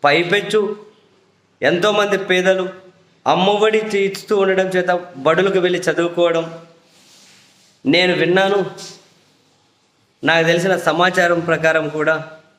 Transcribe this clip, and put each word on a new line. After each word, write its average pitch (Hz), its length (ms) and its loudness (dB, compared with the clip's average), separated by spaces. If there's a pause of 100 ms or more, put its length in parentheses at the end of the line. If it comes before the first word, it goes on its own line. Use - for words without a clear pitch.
పైపెచ్చు 185 720 0 (840)
ఎంతోమంది 202 560 0
పేదలు 185 520 0 (580)
అమ్మఒడి 202 500 2
ఇచ్చి-, 202 340 -2
ఇస్తూ 208 260 -4
ఉండడం 190 300 0
చేత 180 320 -2 (180)
బడులకు 180 420 2
వెళ్ళి 180 200 0
చదువుకోవడం 170 760 -2 (1300)
నేను 175 280 2
విన్నాను, 185 520 2 (1600)
నాకు 165 240 2
తెలిసిన 175 300 2
సమాచారం 175 640 2
ప్రకారం 160 500 0
కూడా. 151 400 -2 (300)